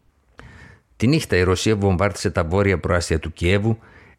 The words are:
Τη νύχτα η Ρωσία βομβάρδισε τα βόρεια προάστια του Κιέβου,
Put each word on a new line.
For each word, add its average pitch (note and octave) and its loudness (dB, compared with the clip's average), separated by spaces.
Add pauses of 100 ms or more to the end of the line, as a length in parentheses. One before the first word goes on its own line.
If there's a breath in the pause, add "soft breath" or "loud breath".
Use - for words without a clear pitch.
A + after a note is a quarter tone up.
(960 loud breath)
Τη A2 0
νύχτα C#3+ 0
η F2+ 4
Ρωσία F#2 2
βομβάρδισε G2 0
τα F2 -2
βόρεια F#2 0
προάστια F2 -2
του D#2+ -10
Κιέβου, G2+ 0 (400 loud breath)